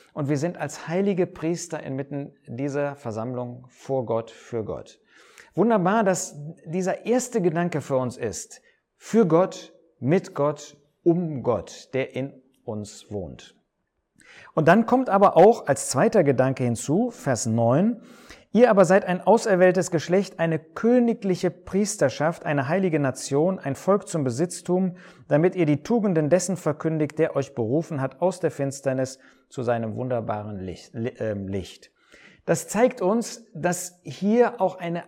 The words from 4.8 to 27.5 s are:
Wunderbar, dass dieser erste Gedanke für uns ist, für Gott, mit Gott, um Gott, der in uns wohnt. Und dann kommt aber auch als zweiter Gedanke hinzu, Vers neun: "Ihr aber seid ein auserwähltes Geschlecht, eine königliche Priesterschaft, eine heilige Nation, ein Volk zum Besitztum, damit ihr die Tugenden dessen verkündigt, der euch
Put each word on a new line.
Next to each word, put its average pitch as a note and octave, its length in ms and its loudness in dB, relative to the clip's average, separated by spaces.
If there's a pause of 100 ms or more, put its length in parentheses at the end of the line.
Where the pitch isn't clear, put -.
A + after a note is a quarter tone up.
Wunderbar, G#3 480 2
dass F3+ 340 -2 (280)
dieser F3+ 400 -4
erste A#3 360 0
Gedanke E3+ 380 0
für C3+ 160 -4
uns B2+ 220 -2
ist, - 440 -10 (360)
für A3 280 2
Gott, E3+ 480 0 (260)
mit E3+ 360 -2
Gott, D3 420 -4 (240)
um E3 400 0
Gott, - 520 -6
der C3 200 -4
in C3+ 200 -6 (320)
uns G#2+ 440 -12
wohnt. F2+ 460 -12 (960)
Und D#3 140 0
dann A3 180 6
kommt B3+ 240 0
aber G3 280 4
auch G#3+ 280 6
als - 240 -2
zweiter D#3+ 360 2
Gedanke C3 400 2
hinzu, D3+ 440 0
Vers B2+ 360 -4
neun: A#2+ 560 2 (500)
"Ihr A#3 180 8
aber G3 140 8
seid F#3 220 6
ein F3+ 160 -2
auserwähltes F#3 720 4
Geschlecht, F3 480 0
eine D#3+ 200 0
königliche A3 920 2
Priesterschaft, F3 920 -2
eine C#3+ 220 -2
heilige E3+ 320 0
Nation, C#3+ 600 0
ein C#3 160 -6
Volk G3+ 340 0
zum D#3 160 -2
Besitztum, F3 720 -2 (320)
damit E3+ 260 2
ihr F3 100 2
die D3 180 0
Tugenden F#3+ 460 0
dessen F3+ 280 0
verkündigt, D#3 600 -2
der D#3 200 0
euch C3+ 180 -4